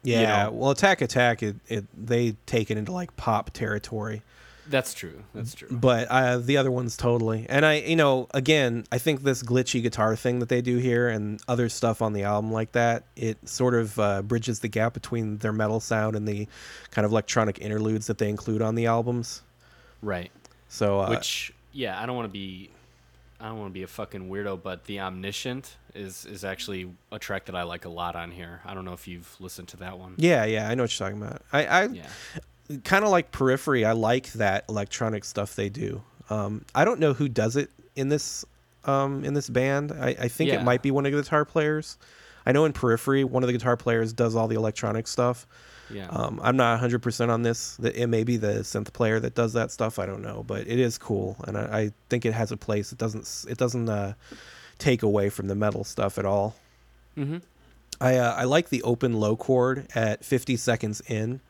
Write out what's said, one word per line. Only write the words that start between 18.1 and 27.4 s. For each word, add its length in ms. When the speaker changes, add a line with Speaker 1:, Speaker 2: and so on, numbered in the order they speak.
Speaker 2:
they 100
include 340
on 140
the 100
albums. 560
Speaker 1:
Right. 300
Speaker 2:
So, 320
uh, 100
Speaker 1:
Which, 420
yeah, 280
I 60
don't 100
wanna 120
be, 420
I 80
don't 100
wanna 120
be 120
a 60
fucking 420
weirdo, 320
but 220
The 160
Omniscient 760
is, 300
is 200
actually 440
a 80
track 280